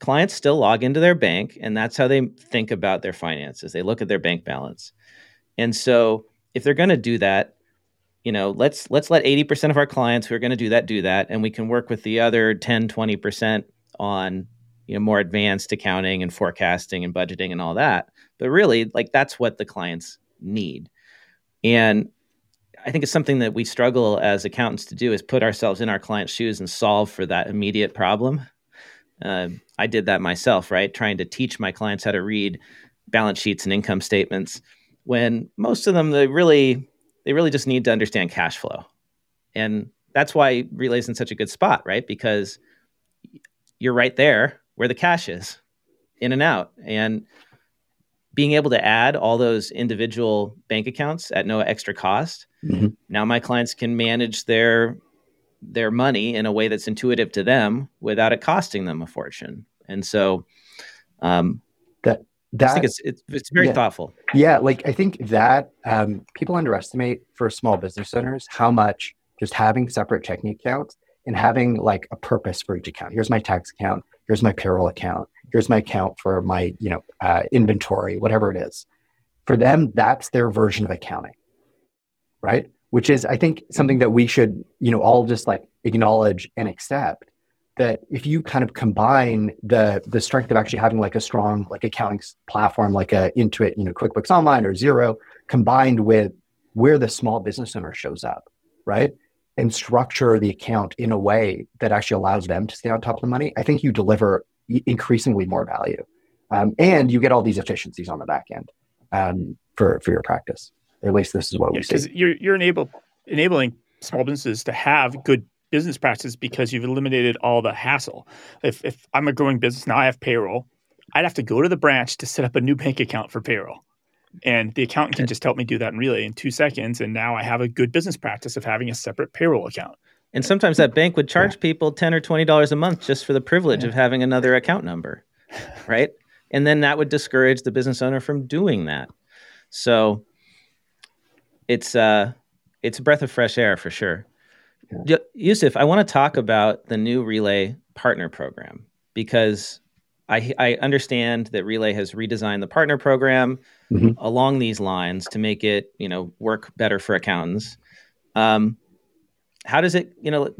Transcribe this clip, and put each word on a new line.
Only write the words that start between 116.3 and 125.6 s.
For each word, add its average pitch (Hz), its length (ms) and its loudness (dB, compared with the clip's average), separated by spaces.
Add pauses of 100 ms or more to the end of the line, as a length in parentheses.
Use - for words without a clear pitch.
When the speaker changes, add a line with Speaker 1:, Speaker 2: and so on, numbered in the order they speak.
Speaker 3:
because 120 360 -4
you've 120 120 -4
eliminated 127 540 0
all 120 220 2
the 110 120 -2
hassle. - 560 -6 (340)
If, - 220 -2
if - 280 -10
I'm 143 140 0
a 143 60 2
growing 135 260 0
business, 120 280 -2
now 120 100 0
I 135 80 4
have 131 160 0
payroll, 117 460 -2 (480)
I'd 156 100 2
have 170 100 -4
to 143 80 -2
go 113 180 0
to 170 80 4
the 175 100 0
branch 135 400 2
to 113 80 -10
set - 180 -2
up 120 120 -2
a 135 40 2
new 135 160 2
bank 135 240 -4
account 107 320 -6
for 113 80 -8
payroll. 104 380 -6 (640)
And 113 300 0
the 135 80 -2
accountant 151 340 -2
can 127 80 -2
Speaker 1:
Yeah. 120 40 0
Speaker 3:
just - 160 -8
help 135 120 0
me 123 80 -4